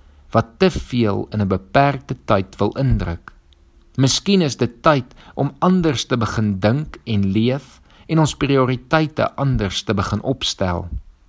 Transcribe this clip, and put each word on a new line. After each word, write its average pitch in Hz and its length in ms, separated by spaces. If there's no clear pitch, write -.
wat - 280
te 190 120
veel 104 600
in 107 100
'n 98 60
beperkte 131 680
tyd 98 320
wil 104 140
indruk. 104 600
Miskien 185 420
is 143 140
dit 120 160
tyd 143 300
om 139 240
anders 165 480
te 127 100
begin 107 460
dink 143 400
en 104 220
leef 123 460
en 160 160
ons - 160
prioriteite 131 960
anders 120 480
te 110 100
begin 101 300
opstel. 90 640